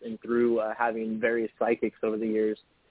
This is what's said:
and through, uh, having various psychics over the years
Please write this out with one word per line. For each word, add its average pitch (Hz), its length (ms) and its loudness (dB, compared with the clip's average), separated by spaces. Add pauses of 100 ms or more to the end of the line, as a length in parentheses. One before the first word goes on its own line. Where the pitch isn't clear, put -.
and 113 180 -10
through, 117 380 2
uh, 110 180 -2
having 113 420 -2
various 113 400 0
psychics 117 440 0
over 110 140 0
the 113 100 -2
years 107 300 0 (340)